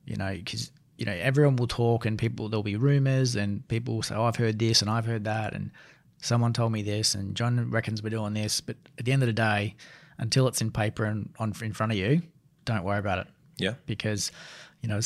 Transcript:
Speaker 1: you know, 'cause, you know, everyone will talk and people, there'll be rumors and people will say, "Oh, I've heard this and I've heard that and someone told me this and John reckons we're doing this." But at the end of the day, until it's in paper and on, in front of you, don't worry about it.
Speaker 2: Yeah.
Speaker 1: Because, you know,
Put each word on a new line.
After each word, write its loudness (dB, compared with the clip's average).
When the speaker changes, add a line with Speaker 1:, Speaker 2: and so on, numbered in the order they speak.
Speaker 1:
you -8
know, -4
'cause, -8
you -6
know, -2
everyone 4
will 0
talk 2
and 0
people, -2
there'll -2
be -2
rumors 2
and -2
people -2
will -2
say, -6
"Oh, 0
I've 0
heard 2
this 4
and 0
I've 0
heard -2
that -4
and -6
someone 2
told 2
me -2
this 0
and -4
John 0
reckons -2
we're -4
doing -2
this." -2
But -8
at -8
the 2
end 4
of 4
the 2
day, 2
until 4
it's -2
in 0
paper -2
and -2
on, -2
in -4
front 0
of 0
you, 4
don't 0
worry 0
about 0
it. -6
Speaker 2:
Yeah. 0
Speaker 1:
Because, -4
you -4
know, -2